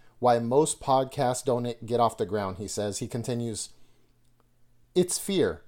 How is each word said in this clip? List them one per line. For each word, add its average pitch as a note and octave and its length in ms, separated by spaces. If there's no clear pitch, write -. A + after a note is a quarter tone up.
why A#2+ 180
most B2+ 420
podcasts C3 640
don't A#2+ 400
get A#2 160
off A2+ 160
the A2+ 80
ground," F#2+ 320
he G2+ 120
says. G#2 300
He A#2 100
continues, A#2 600
"It's F3+ 240
fear. A#2 500